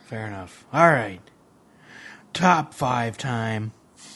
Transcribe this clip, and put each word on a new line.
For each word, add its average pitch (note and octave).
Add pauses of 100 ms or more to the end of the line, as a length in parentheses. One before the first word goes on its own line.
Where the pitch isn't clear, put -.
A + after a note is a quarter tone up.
Fair A2
enough. G2
All E3
right. G#2 (1120)
Top E3+
five A#2+
time. A2 (440)